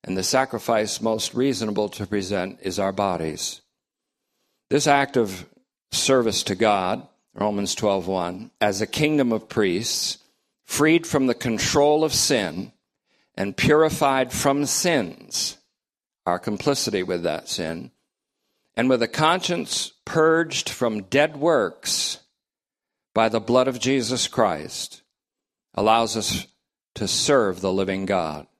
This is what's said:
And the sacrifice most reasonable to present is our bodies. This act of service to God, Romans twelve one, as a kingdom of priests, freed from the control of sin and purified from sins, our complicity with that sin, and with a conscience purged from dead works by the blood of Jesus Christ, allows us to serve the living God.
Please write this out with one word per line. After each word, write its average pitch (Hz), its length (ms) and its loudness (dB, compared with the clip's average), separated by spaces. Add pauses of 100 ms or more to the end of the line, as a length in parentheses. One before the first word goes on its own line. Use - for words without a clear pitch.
And 92 120 -6
the 95 80 -2
sacrifice 113 760 0
most 113 320 -2
reasonable 107 560 0
to - 160 -8
present 95 560 -4
is 90 160 -4
our 98 160 -2
bodies. 87 680 -4 (1080)
This 143 160 2
act 139 320 2
of 95 280 -2 (460)
service 120 520 2
to 98 120 -2
God, 104 500 0 (280)
Romans 101 400 -2
twelve 98 340 0
one, 92 440 -4 (100)
as 101 180 0
a 107 80 -2
kingdom 151 440 0
of 107 180 -4
priests, 101 680 -2 (440)
freed 160 440 2
from 139 180 0
the 123 80 0
control 143 680 2
of 151 100 -2
sin 95 580 -2 (640)
and 98 240 -6
purified 147 760 4
from 143 360 0
sins, - 920 -2 (680)
our 90 100 0
complicity 104 640 -2
with 90 220 -4
that 80 260 -4
sin, 82 400 -6 (840)
and 117 120 0
with 127 140 4
a 117 60 0
conscience 170 840 -2 (140)
purged 160 640 0
from 110 320 -2
dead 147 340 0
works 139 840 -2 (960)
by 113 120 4
the 113 120 0
blood 123 280 4
of 123 120 -6
Jesus 123 480 0
Christ, - 720 -2 (720)
allows 110 420 2
us 101 300 -4 (480)
to 101 140 -6
serve 104 540 2
the 95 120 0
living 95 320 0
God. 80 400 -2 (140)